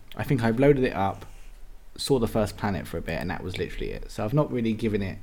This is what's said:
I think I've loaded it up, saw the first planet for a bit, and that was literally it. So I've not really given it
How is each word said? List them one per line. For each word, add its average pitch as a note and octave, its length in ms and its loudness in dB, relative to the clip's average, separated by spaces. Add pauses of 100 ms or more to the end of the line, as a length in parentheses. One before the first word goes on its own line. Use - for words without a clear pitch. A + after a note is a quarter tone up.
(160)
I A2 80 -2
think B2 200 2
I've A2+ 160 4
loaded C3+ 240 8
it B2 120 0
up, F#2+ 300 0 (720)
saw C3+ 220 2
the A2+ 80 2
first G#2+ 280 2
planet A2 320 -2
for - 100 -4
a E2 40 -4
bit, D#2 180 -2
and D#2 100 -4
that - 140 -4
was F2+ 140 -6
literally - 320 -2
it. G1+ 220 -8
So A2 120 -6
I've G#2+ 100 -2
not C#3+ 180 4
really A2+ 220 2
given G#2 280 0
it F#2+ 220 -4